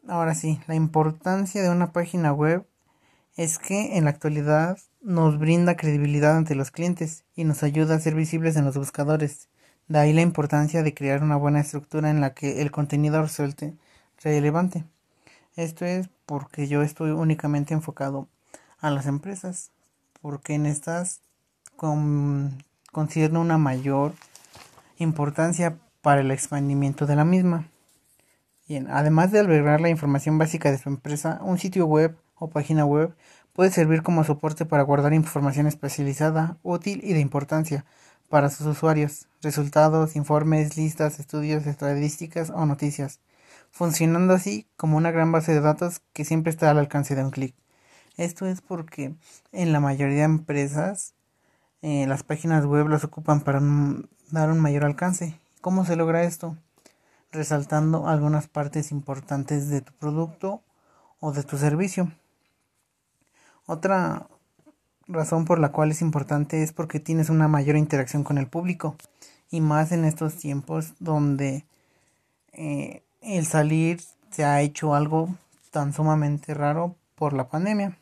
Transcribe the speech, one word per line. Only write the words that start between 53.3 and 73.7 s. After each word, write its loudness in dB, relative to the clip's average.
para 0
un, 0
dar 0
un 2
mayor 2
alcance. -2
¿Cómo 0
se 0
logra 2
esto? -6
Resaltando 0
algunas 0
partes -6
importantes -6
de -2
tu -20
producto -6
o -6
de -4
tu -8
servicio. 0
Otra -2
razón -2
por 2
la 2
cual 0
es -4
importante -2
es -4
porque -6
tienes 0
una 4
mayor 2
interacción 0
con -2
el -2
público, -6
y -2
más 2
en 0
estos -2
tiempos -8
donde, -2
eh, -8
el -2
salir 2